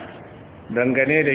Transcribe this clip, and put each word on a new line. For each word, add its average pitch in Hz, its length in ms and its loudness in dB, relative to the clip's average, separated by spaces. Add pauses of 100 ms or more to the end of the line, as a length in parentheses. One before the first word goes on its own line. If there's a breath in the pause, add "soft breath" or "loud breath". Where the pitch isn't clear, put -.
(720)
dangane 131 560 2
da 139 80 2